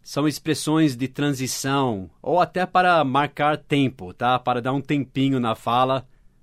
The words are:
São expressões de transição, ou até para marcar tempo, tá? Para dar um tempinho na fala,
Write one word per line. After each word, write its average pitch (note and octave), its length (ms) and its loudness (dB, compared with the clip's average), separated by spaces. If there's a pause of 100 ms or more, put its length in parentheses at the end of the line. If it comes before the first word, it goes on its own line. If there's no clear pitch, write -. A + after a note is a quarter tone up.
São D3 260 -2
expressões D3+ 680 0
de B2+ 120 -4
transição, C3 1040 -2 (100)
ou E3 200 0
até F3+ 260 0
para F3+ 380 4
marcar C#3+ 540 0
tempo, C3 540 -2
tá? B2 280 0
Para B2 200 -2
dar C3 140 -2
um C#3 80 -4
tempinho C3+ 580 -2
na A#2 140 0
fala, C3 540 -2 (360)